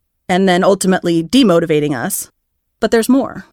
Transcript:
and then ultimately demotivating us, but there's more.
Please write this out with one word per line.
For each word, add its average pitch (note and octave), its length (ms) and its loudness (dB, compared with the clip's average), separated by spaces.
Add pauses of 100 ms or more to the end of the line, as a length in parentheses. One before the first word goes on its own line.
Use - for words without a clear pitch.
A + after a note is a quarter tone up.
(280)
and F#3+ 200 2
then F3+ 140 2
ultimately F3 640 0
demotivating D#3+ 720 0
us, C#3 340 -8 (480)
but A3 140 -4
there's A3+ 160 0
more. - 440 -2